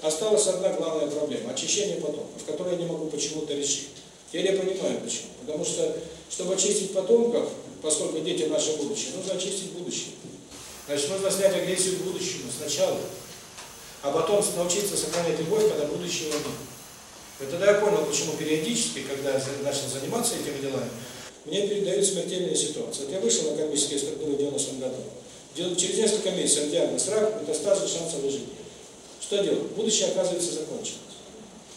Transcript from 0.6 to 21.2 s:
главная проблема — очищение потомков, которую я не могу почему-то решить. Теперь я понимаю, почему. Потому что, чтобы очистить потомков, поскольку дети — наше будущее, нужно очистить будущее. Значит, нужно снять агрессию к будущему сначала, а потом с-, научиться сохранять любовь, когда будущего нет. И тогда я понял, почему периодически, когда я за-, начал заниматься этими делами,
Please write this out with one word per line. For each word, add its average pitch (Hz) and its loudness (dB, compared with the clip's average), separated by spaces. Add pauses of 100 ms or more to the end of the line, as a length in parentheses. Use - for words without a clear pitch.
главная 160 0
проблема — 131 -2
очищение 170 0
потомков, - -6
которую 175 -2
я 170 -2
не 165 -2
могу 156 -4
почему-то 147 -4
решить. - -2 (420)
Теперь 175 0
я 185 4
понимаю, 185 0
почему. - -6 (160)
Потому 151 -2
что, 160 0 (360)
чтобы 185 0
очистить 208 2
потомков, 196 6 (320)
поскольку 160 0
дети — 165 0
наше 151 2
будущее, 139 -2
нужно 185 -2
очистить 185 -4
будущее. - -6 (720)
Значит, 143 0
нужно 190 2
снять 190 6
агрессию 180 2
к - -2
будущему - -4
сначала, - 2 (1040)
а 139 0
потом 185 6
с-, 175 0
научиться 180 2
сохранять 156 2
любовь, 208 4
когда 147 2
будущего 165 -2
нет. 147 -2 (840)
И 135 -6
тогда 170 0
я 202 10
понял, 202 4
почему 156 0
периодически, 151 0
когда 139 0
я 127 4
за-, 143 -2
начал 143 0
заниматься 139 0
этими 147 -4
делами, 127 -2 (540)